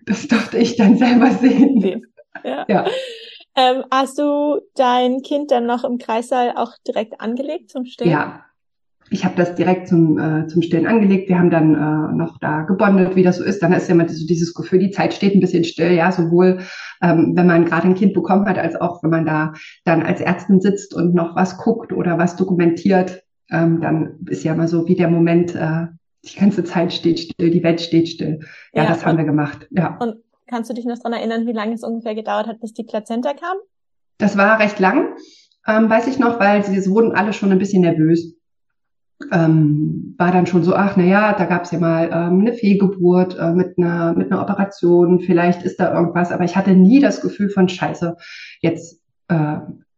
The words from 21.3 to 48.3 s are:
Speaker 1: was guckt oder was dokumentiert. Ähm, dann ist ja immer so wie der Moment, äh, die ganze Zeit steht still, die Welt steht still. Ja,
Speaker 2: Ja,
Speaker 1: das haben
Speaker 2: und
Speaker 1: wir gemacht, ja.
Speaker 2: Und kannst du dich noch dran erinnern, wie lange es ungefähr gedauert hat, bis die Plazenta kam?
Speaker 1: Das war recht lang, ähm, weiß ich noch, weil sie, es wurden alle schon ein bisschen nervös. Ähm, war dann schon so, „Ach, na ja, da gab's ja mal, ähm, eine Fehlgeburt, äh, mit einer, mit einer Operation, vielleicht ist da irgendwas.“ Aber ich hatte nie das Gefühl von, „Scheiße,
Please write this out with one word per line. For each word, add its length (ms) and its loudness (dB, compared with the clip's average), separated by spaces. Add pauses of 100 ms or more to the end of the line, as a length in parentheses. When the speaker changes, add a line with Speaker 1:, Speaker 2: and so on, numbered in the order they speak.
Speaker 1:
was 220 -2
guckt 340 -2
oder 260 -2
was 200 0
dokumentiert. 840 0 (260)
Ähm, 320 0
dann 380 -4 (100)
ist 160 -6
ja 80 -2
immer 160 -2
so 180 -2
wie 80 2
der 140 0
Moment, 460 2
äh, 320 -4 (360)
die 160 -20
ganze 240 2
Zeit 300 -2
steht 260 -2
still, 320 -4
die 120 2
Welt 180 0
steht 260 0
still. 320 -8 (340)
Ja, 100 0
Speaker 2:
Ja, 80 2
Speaker 1:
das 140 -2
haben 100 2
Speaker 2:
und 20 0
Speaker 1:
wir 80 -2
gemacht, 460 -2
ja. 280 -2
Speaker 2:
Und 240 -6 (240)
kannst 220 -8
du 40 -8
dich 120 -10
noch 140 -6
dran 120 -8
erinnern, 360 -4
wie 40 -4
lange 220 -4
es 100 -10
ungefähr 320 -8
gedauert 320 -4
hat, 140 -12
bis 120 -12
die 120 -12
Plazenta 480 -6
kam? 240 -8 (640)
Speaker 1:
Das 180 0
war 220 4
recht 200 0
lang, 360 2 (520)
ähm, 220 2
weiß 180 2
ich 100 -2
noch, 220 0
weil 240 2
sie, 140 -2
es 120 0
wurden 220 2
alle 220 -2
schon 180 0
ein 80 4
bisschen 220 2
nervös. 560 0 (920)
Ähm, 840 0
war 140 2
dann 160 2
schon 160 2
so, 120 2
„Ach, 220 0
na 60 4
ja, 300 4
da 120 -2
gab's 260 -4
ja 80 -4
mal, 320 0
ähm, 300 0
eine 120 2
Fehlgeburt, 840 2
äh, 140 -2
mit 260 0
einer, 360 0
mit 180 -2
einer 100 -2
Operation, 800 2
vielleicht 440 2
ist 160 -6
da 140 0
irgendwas.“ 380 -2
Aber 120 -2
ich 120 -4
hatte 160 2
nie 280 8
das 220 2
Gefühl 280 -4
von, 200 2
„Scheiße, 460 -6 (460)